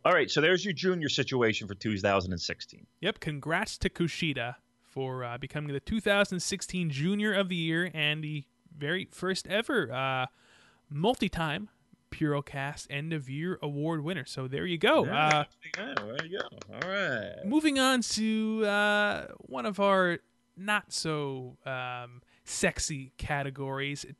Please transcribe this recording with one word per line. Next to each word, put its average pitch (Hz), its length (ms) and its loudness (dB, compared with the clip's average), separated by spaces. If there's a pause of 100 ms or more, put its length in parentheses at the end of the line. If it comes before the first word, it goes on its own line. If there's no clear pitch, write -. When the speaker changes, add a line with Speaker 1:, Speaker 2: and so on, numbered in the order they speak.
Speaker 1:
All 170 80 6
right, 160 160 4
so 151 120 2
there's 175 220 4
your 196 120 -2
junior 170 340 0
situation 120 580 2
for 101 60 -8
two 104 240 -2
thousand 95 360 4
and 85 60 -2
sixteen. - 460 -8 (160)
Speaker 2:
Yep, 196 180 -2
congrats 156 600 -2
to 196 100 2
Kushida 135 680 0 (260)
for, 131 400 -6
uh, 120 160 -6
becoming 143 340 -6
the 139 60 -2
two 220 200 -2
thousand 202 420 4
sixteen 180 500 -2
Junior 202 420 0
of 190 160 2
the 185 60 -2
Year 165 400 0
and 151 280 0
the 151 200 -6 (340)
very 156 340 -4
first - 360 -4
ever, 214 440 0
uh, 131 360 0 (600)
multi-time 175 840 0 (420)
Purocast 143 800 -4
End 147 200 -4
of 147 160 -4
Year 156 360 -4
Award 147 400 -2
winner. 190 240 -4
So 131 200 -6
there 139 200 -4
you 175 100 0
go. 233 280 6
Speaker 1:
Yeah, 151 220 4
Speaker 2:
Uh, 151 160 6 (320)
Speaker 1:
there 202 120 -6
you 277 80 -4
go. - 100 -4
There 143 220 -6
you 180 120 -6
go. - 360 -12
All 165 160 -6
right. 135 520 -2
Speaker 2:
Moving 285 360 4
on 262 220 4
to, 220 640 0
uh, 208 580 2 (140)
one 254 260 -8
of 202 140 -2
our 190 400 4 (380)
not 202 360 -2
so, 135 720 -4
um, 123 560 -8 (240)
sexy 139 720 -2
categories: 139 880 -4 (140)